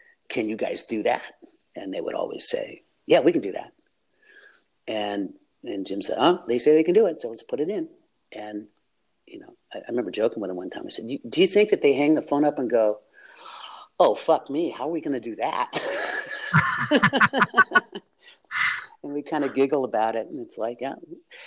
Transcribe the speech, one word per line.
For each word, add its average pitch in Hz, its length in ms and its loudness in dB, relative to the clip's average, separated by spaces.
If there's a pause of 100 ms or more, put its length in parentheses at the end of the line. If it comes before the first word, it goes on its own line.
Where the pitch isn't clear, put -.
(280)
Can 113 200 -2
you 110 80 -4
guys 95 280 -4
do 110 200 -4
that?" 120 180 0 (520)
And 95 180 -10
they 87 100 -4
would - 120 -6
always - 340 -6
say, - 340 -6 (240)
"Yeah, 165 140 6
we 151 120 6
can 147 80 2
do 98 120 -6
that." - 200 -12 (1160)
And, 104 460 -4 (320)
and 101 220 -6
Jim 98 160 -6
said, - 180 -4
"Oh, 175 260 4
they 120 120 0
say 151 160 6
they 160 100 6
can 170 100 2
do 214 120 6
it, 120 160 -2
so 120 60 -8
let's 113 140 -12
put 127 180 -6
it 160 100 -2
in." 175 180 -4 (420)
And, 107 380 -10 (580)
you - 140 -16
know, - 160 -20 (160)
I, - 60 -10
I - 100 -12
remember 113 240 -2
joking 110 280 0
with 95 100 -4
him 92 60 -6
one 92 140 -8
time. - 160 -10
I - 40 -10
said, - 180 -8
"Do 131 60 -6
you, - 140 -8
do 131 120 0
you 185 80 8
think 208 220 4
that - 120 2
they 139 120 6
hang 147 200 4
the 143 80 0
phone 143 220 0
up 147 160 0
and 120 100 -2
go, 110 300 2 (1000)
'Oh, 143 160 6
fuck - 360 0
me, 151 180 -2
how 123 200 -6
are 165 40 -4
we 165 80 -4
gonna 139 180 -4
do 113 180 -8
that?'" 123 340 -2 (1200)
<laughs> 269 880 4 (1200)
And 143 120 -8
we 147 80 -4
kinda 143 260 -2
giggle 135 360 2
about 113 320 0
it, 110 100 -4
and 143 140 -10
it's - 180 -12
like, 117 220 -4
yeah. 135 140 -6 (520)